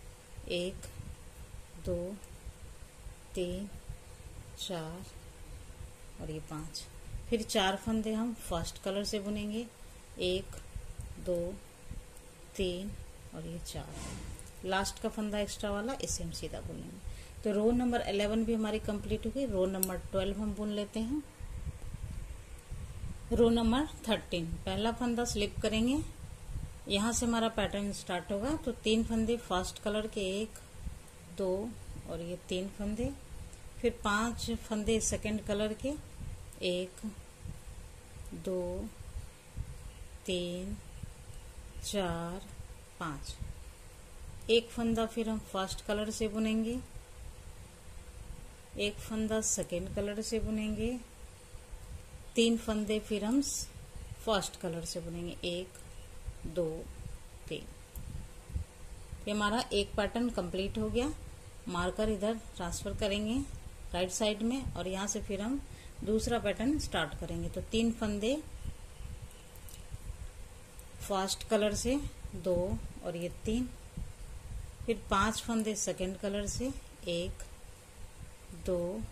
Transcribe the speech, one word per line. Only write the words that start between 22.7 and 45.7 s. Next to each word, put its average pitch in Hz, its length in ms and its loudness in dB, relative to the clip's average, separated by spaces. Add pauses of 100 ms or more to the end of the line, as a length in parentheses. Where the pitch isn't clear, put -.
Row 233 180 10
number 233 360 8 (220)
thirteen, 180 380 2 (180)
पहला 202 280 4
फंदा 240 320 2
slip 208 380 2
करेंगे, 226 360 6 (880)
यहाँ 208 240 6
से 233 140 4
हमारा 226 240 6
pattern 202 440 2
start - 380 -2
होगा। 220 240 2
तो 262 180 0
तीन 226 300 6
फंदे 226 340 4
first 185 440 2
color 208 240 2
के, 214 140 -2 (120)
एक, 214 260 -2 (800)
दो 196 300 2 (420)
और 165 100 -2
ये 170 180 -4 (100)
तीन 185 200 0 (100)
फंदे, 214 320 2 (720)
फिर 233 240 4
पांच 220 460 4 (100)
फंदे 214 420 4
second 214 420 2
color 214 320 4
के, 269 180 0 (720)
एक, 185 420 2 (1300)
दो, 180 520 0 (1400)
तीन, 180 500 0 (1080)
चार, 175 560 0 (600)
पांच। 156 340 -4 (1160)
एक 233 200 8
फंदा 226 360 4
फिर 220 220 0
हम 220 100 2 (140)
first 190 340 0